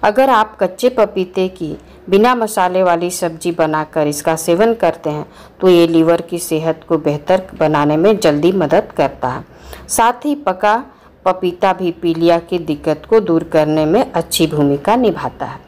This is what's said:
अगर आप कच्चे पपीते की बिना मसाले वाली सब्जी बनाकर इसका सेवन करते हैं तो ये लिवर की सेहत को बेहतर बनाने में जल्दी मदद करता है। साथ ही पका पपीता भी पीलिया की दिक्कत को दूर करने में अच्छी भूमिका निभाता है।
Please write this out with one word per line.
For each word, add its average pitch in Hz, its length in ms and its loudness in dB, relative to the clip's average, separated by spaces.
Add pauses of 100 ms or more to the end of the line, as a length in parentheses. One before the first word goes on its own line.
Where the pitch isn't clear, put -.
अगर 254 260 2
आप 214 300 0
कच्चे 196 300 0
पपीते 196 600 -2
की 160 260 -10 (340)
बिना 214 260 4
मसाले 190 480 0
वाली 175 280 2
सब्जी 170 420 -6
बनाकर 156 540 -2
इसका 147 300 -2
सेवन 180 360 2
करते 170 360 -2
हैं 147 160 -6 (360)
तो 185 80 4
ये 170 180 6
लिवर 165 340 2
की 170 180 -8
सेहत 160 500 -4
को 170 100 0
बेहतर 160 480 -2 (120)
बनाने 151 380 2
में 196 200 2
जल्दी 160 360 2
मदद 165 380 0
करता 135 360 -4
है। 131 220 -8 (400)
साथ 233 360 0
ही 294 120 -2
पका 208 380 0 (500)
पपीता 185 480 0
भी 180 200 -4
पीलिया 170 460 2
की 170 200 -6
दिक्कत 156 460 -4
को 226 140 4
दूर 165 240 0
करने 156 420 0
में 175 180 2
अच्छी 170 440 -2
भूमिका 147 480 0
निभाता 156 500 -2
है। - 220 -14